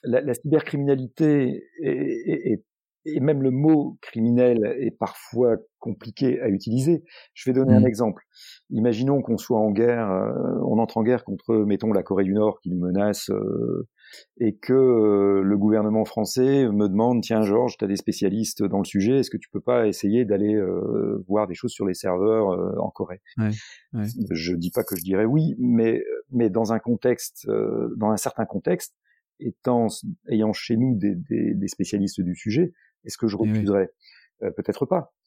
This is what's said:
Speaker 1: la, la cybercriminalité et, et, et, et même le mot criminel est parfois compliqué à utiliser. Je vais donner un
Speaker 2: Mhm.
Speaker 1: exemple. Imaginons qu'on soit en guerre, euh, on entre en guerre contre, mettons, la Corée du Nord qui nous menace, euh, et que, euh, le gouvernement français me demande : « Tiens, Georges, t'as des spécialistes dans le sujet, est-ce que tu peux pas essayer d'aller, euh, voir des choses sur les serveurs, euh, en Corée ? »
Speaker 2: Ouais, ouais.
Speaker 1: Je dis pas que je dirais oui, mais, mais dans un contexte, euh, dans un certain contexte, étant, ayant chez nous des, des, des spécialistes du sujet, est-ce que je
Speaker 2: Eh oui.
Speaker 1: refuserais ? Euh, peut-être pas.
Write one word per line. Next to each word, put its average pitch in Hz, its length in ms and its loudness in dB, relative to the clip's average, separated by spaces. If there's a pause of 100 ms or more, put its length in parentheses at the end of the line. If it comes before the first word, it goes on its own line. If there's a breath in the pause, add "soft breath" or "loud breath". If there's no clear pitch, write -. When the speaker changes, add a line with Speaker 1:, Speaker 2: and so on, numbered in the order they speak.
Speaker 1:
la, 127 160 2
la 131 140 -4
cybercriminalité 139 1300 0 (180)
et, 143 80 -2
et, 135 600 -2
et, 101 120 -4 (420)
et 156 140 -4
même 139 220 2
le 131 80 2
mot 147 520 2
criminel 120 760 2
est 123 120 -2
parfois 117 680 -2 (220)
compliqué - 640 -4
à 131 80 -2
utiliser. 127 540 0 (320 loud breath)
Je - 160 -6
vais 123 40 2
donner 131 200 4
un 107 60 8
Speaker 2:
Mhm. 107 60 6
Speaker 1:
exemple. 110 360 0 (480 loud breath)
Imaginons 123 520 0
qu'on 113 160 -2
soit 117 200 -2
en 107 120 2
guerre, 117 400 2
euh, 92 220 -2 (340)
on 110 120 0
entre 113 200 -2
en 113 40 0
guerre 113 220 2
contre, 107 320 -2 (100)
mettons, 104 260 0
la 95 100 2
Corée 98 220 0
du 95 100 0
Nord 107 260 0
qui 87 100 -8
nous 90 80 -2
menace, 98 520 -2
euh, 101 580 -4 (500 loud breath)
et 110 180 0
que, - 160 -2
euh, 104 720 6
le 101 140 2
gouvernement 107 480 2
français 127 640 0
me 104 200 2
demande : « 113 340 2
Tiens, 110 200 0
Georges, 110 360 2
t'as 107 80 -2
des 98 100 0
spécialistes 104 680 -2
dans 98 160 -2
le 98 60 0
sujet, 113 360 2
est-ce - 100 -2
que - 80 -8
tu - 100 -14
peux 98 120 -8
pas 120 260 0
essayer 104 380 0
d'aller, 104 300 0
euh, 104 720 -2
voir 101 200 0
des 90 80 -8
choses - 180 -6
sur 98 140 -6
les 92 80 -2
serveurs, 98 560 0
euh, 90 300 -2
en - 100 -4
Corée ? » 90 320 -10 (160 loud breath)
Speaker 2:
Ouais, 110 120 0 (440 loud breath)
ouais. 107 100 -4 (280)
Speaker 1:
Je 85 220 -4
dis 87 180 -4
pas 120 120 -2
que - 120 -6
je 85 60 -8
dirais 95 220 0
oui, 156 340 0
mais, 117 440 2 (280)
mais 120 200 2
dans 110 220 0
un 110 80 0
contexte, - 680 -2
euh, 110 480 -2
dans 107 140 0
un 107 80 2
certain - 260 -4
contexte, - 500 -4 (440)
étant, 120 480 0 (420)
ayant 107 240 2
chez - 240 -4
nous 123 200 2
des, 98 180 0
des, 113 400 -2
des 98 140 -2
spécialistes - 520 -4
du 90 140 -2
sujet, 147 380 -2 (320 soft breath)
est-ce 107 120 -14
que 117 120 -2
je 101 100 -2
Speaker 2:
Eh 110 40 0
oui. 107 80 2
Speaker 1:
refuserais ? 98 380 2 (540 soft breath)
Euh, 101 80 -2
peut-être - 360 -4
pas. 175 280 -2 (120)